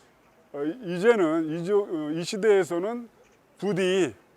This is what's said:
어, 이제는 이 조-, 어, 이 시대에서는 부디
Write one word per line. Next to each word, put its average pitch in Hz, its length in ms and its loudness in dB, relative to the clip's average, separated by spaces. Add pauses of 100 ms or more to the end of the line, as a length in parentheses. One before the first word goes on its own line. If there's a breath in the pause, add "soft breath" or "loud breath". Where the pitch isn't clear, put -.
(520 soft breath)
어, 143 100 -6 (220)
이제는 170 640 2
이 170 140 -6
조-, 202 260 2
어, 151 220 -4
이 165 100 -4
시대에서는 202 880 0 (500)
부디 185 560 0 (220)